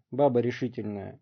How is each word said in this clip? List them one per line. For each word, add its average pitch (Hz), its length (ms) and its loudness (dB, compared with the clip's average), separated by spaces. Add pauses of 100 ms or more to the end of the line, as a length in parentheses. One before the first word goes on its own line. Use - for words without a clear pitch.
баба 127 300 4
решительная, 107 840 -4